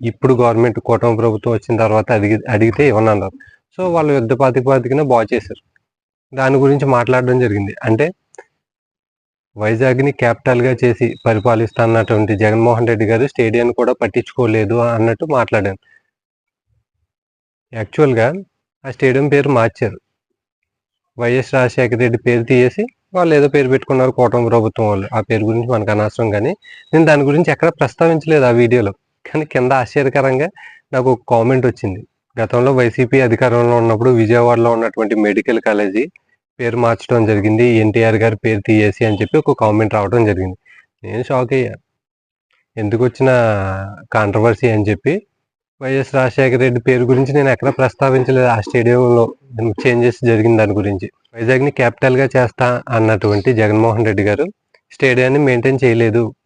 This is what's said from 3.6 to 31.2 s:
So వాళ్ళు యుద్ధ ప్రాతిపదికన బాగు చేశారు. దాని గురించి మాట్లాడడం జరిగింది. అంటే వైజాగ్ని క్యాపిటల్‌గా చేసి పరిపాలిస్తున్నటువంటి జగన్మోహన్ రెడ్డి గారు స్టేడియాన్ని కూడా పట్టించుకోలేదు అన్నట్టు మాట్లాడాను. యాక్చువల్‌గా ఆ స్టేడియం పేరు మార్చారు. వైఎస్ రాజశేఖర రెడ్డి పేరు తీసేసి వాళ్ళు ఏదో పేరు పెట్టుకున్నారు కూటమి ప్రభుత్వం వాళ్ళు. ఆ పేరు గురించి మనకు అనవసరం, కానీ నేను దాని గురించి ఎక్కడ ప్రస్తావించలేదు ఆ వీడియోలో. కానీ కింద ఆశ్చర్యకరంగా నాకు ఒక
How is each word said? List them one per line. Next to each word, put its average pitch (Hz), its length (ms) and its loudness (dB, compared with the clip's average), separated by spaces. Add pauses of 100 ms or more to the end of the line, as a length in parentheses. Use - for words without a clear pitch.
So - 180 -10
వాళ్ళు 156 240 0
యుద్ధ 120 200 -2
ప్రాతిపదికన 131 720 0
బాగు 120 260 2
చేశారు. - 340 -6 (680)
దాని 135 260 0
గురించి 139 280 2
మాట్లాడడం 127 540 0
జరిగింది. 104 400 -2
అంటే 110 260 0 (1500)
వైజాగ్ని 123 560 0
క్యాపిటల్‌గా 123 600 0
చేసి 120 320 0 (160)
పరిపాలిస్తున్నటువంటి 110 1120 0
జగన్మోహన్ 113 520 2
రెడ్డి 110 180 0
గారు 113 200 0
స్టేడియాన్ని 120 480 0
కూడా 123 180 0
పట్టించుకోలేదు 113 920 -2
అన్నట్టు 117 420 -2
మాట్లాడాను. 110 540 -2 (1900)
యాక్చువల్‌గా 117 540 0 (580)
ఆ 135 60 -12
స్టేడియం 131 380 0
పేరు 143 220 0
మార్చారు. 113 480 -2 (1200)
వైఎస్ 120 340 -2
రాజశేఖర 123 460 0
రెడ్డి 120 200 0
పేరు 120 260 0
తీసేసి 123 380 2 (300)
వాళ్ళు 175 220 0
ఏదో 143 140 2
పేరు 139 200 0
పెట్టుకున్నారు 131 440 0
కూటమి 120 340 0
ప్రభుత్వం 113 400 0
వాళ్ళు. 98 260 -2
ఆ 113 80 -4
పేరు 107 240 -2
గురించి 113 240 -2
మనకు 110 220 -2
అనవసరం, 107 400 -2
కానీ 104 220 -2 (340)
నేను 160 200 2
దాని 147 180 4
గురించి 151 260 0
ఎక్కడ 156 200 0
ప్రస్తావించలేదు 156 720 0
ఆ 123 80 2
వీడియోలో. 120 400 2 (320)
కానీ 156 220 -6
కింద 127 260 -2
ఆశ్చర్యకరంగా 135 760 -2 (420)
నాకు 127 200 0
ఒక 120 180 -2